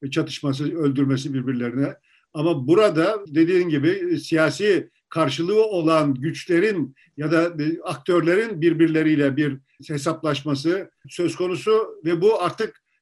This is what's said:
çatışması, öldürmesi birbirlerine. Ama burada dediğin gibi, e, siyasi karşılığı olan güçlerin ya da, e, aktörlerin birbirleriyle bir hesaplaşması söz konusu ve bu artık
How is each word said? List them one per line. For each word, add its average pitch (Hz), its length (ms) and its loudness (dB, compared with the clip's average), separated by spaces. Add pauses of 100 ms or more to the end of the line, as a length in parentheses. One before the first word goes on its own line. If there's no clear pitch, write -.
(120)
çatışması, 147 640 -4
öldürmesi 139 560 0
birbirlerine. 127 640 -4 (380)
Ama 151 340 -2
burada 196 600 4
dediğin 165 420 2
gibi, 147 200 0
e, 180 280 -2
siyasi 156 720 0 (200)
karşılığı 165 560 0
olan 160 480 2
güçlerin 170 800 -2 (220)
ya 156 140 -4
da, 165 320 0
e, 165 200 -2
aktörlerin 175 800 0
birbirleriyle 156 760 2
bir 143 200 -2 (300)
hesaplaşması 151 1040 -2 (180)
söz - 260 -4
konusu 214 720 -2
ve 170 160 0
bu 208 200 4
artık 214 400 -4 (200)